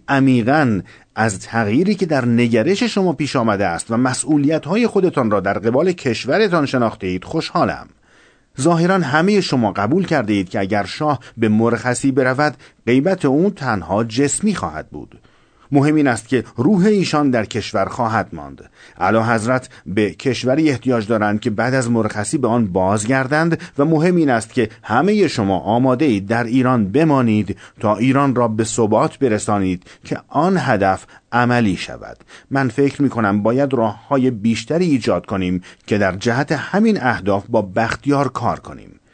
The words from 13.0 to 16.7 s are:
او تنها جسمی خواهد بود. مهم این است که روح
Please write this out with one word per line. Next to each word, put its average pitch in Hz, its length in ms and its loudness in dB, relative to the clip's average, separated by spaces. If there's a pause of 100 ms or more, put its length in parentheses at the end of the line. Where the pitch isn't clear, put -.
او 147 260 2
تنها 104 540 -2
جسمی 120 500 -2
خواهد 78 340 -8
بود. - 320 -16 (520)
مهم 143 220 4
این 147 120 2
است 117 220 -2
که 120 160 0 (120)
روح 175 300 2